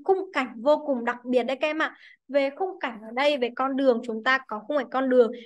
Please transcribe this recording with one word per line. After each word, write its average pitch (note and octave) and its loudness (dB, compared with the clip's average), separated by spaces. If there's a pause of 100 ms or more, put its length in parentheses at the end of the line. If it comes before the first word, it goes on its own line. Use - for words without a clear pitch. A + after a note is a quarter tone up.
khung F#4+ 0
cảnh B3+ -2
vô D4 4
cùng B3 -2
đặc A#3+ -4
biệt B3 2
đấy C4 -4
các D#4 0
em D4+ -4
ạ. D4 -2 (320)
Về C#4 0
khung F#4+ -6
cảnh A#3 -6
ở A3 -16
đây, C#4+ 2
về A#3+ -2
con C4 -2
đường, B3+ 4
chúng A3 -6
ta C4 4 (100)
có G#3+ -8
khung D4 0
cảnh B3+ -4
con C4 0
đường, B3 6 (160)